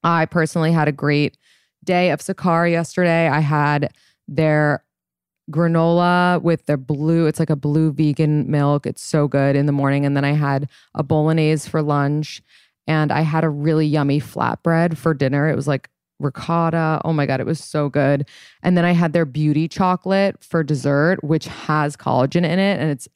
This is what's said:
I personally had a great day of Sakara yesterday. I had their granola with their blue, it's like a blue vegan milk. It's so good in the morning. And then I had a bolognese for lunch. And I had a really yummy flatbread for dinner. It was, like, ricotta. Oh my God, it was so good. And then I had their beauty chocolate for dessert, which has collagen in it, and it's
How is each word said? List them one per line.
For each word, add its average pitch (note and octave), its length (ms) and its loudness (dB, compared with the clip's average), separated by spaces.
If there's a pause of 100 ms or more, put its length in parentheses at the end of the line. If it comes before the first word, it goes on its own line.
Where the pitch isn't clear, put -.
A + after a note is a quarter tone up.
I E3+ 220 2
personally D#3+ 480 0
had D#3 160 2
a D3 40 0
great D3 440 0 (480)
day F3+ 260 2
of D3+ 100 -2
Sakara E3+ 500 0
yesterday. E3 580 0
I D3 120 2
had D3 520 0 (340)
their D3+ 560 0 (680)
granola E3+ 920 2
with E3 260 -2
their D3+ 100 0
blue, D#3 500 0
it's D#3 140 -2
like D#3+ 100 0
a D3+ 60 2
blue D3+ 360 0
vegan D3+ 580 0
milk. C#3+ 360 0
It's - 160 -8
so D3 260 0
good C#3 280 2
in C#3+ 100 2
the D3 60 0
morning. C#3 340 0
And C#3 100 0
then C#3 80 0
I C#3+ 80 0
had C#3 380 -2 (240)
a - 80 -4
bolognese D#3 680 0
for D#3 140 -2
lunch. D3 580 -2 (460)
And D3+ 260 0
I D3+ 80 0
had D#3+ 240 0
a D#3+ 60 0
really D3+ 360 0
yummy D3 340 0
flatbread E3 760 -2
for E3 160 -2
dinner. C#3+ 360 0
It D3+ 60 0
was, C#3 140 -4
like, C3+ 220 -4 (280)
ricotta. D#3+ 840 -2
Oh E3 80 -2
my D3 120 0
God, C3+ 160 -2
it - 60 -4
was D#3+ 160 -4
so D3 260 -4
good. C#3 400 0 (340)
And F3+ 140 2
then E3+ 80 2
I F3 80 4
had E3+ 200 2
their E3 120 2
beauty D3+ 440 0
chocolate F#3+ 720 -2
for E3 200 -2
dessert, C#3+ 640 0
which D#3 220 -2
has D3+ 500 -4
collagen C3+ 480 0
in E3 140 0
it, G3 200 0
and D3+ 120 -2
it's - 260 -8